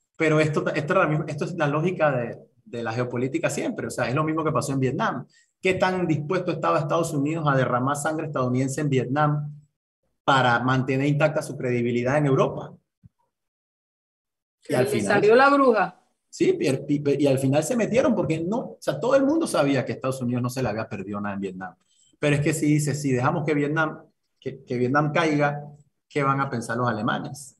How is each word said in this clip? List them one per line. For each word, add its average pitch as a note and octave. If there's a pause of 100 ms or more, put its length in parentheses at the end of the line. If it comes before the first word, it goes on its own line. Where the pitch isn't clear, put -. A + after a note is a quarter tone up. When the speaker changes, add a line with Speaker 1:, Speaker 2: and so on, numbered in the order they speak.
(160)
Speaker 1:
Pero D#3
esto, D#3
esto, E3
esto D3+
es F3
la D#3+
lógica D#3
de, A#2 (280)
de A#2
la A2+
geopolítica B2+
siempre, B3+
o -
sea, A#2+
es A#2+
lo D#3
mismo D#3
que D3+
pasó C3
en C3+
Vietnam. D3 (360)
¿Qué F#3+
tan F#3
dispuesto E3+
estaba E3
Estados D#3+
Unidos D3+
a C#3
derramar B2+
sangre D#3
estadounidense C3
en D3+
Vietnam C#3+ (720)
para B2+
mantener C3
intacta D3+
su B2+
credibilidad B2
en D3
Europa? E3 (1900)
Y -
Speaker 2:
Sí, C#3
Speaker 1:
al B2+
Speaker 2:
le -
Speaker 1:
final G#2+
Speaker 2:
salió G3+
la C4+
bruja. A#3+ (280)
Speaker 1:
Sí, -
y, C#3+
y, C#3+
y C#3+
al C3
final C3+
se B3
metieron A#3
porque D#3+
no, F#3
o C4+
sea, -
todo C4+
el C4+
mundo D4
sabía C#3
que A#2
Estados C3
Unidos B2
no B2
se C3
le A#2+
había G#2+
perdido G2+
nada G2+
en G2
Vietnam. F#2 (460)
Pero D3
es C#3+
que D3+
si D3+
dice, D3
si C3+
dejamos C3
que D#3
Vietnam, D3+ (400)
que, -
que B2
Vietnam C#3
caiga, D3 (460)
¿qué D3
van C3+
a C3+
pensar A#2
los B2
alemanes? -